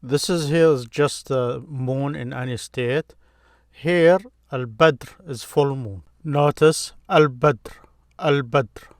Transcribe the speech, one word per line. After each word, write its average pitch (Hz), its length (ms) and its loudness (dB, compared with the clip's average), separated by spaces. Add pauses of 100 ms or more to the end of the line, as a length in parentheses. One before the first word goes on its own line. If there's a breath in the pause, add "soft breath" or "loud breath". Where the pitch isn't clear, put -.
This 139 240 -2
is, 170 200 -2
here 165 240 4
is 123 140 -2
just - 440 -4
a 127 380 -4
moon 135 480 -6
in 131 160 -10
any 127 240 -8
state. 127 580 -4 (560)
Here, 175 480 2 (320)
Al-Badr 131 600 0 (180)
is 127 160 -10
full 139 320 0
moon. 101 260 -12 (220)
Notice 147 680 2 (160)
Al-Badr, 147 640 2 (480)
Al-Badr. 143 680 -2 (140)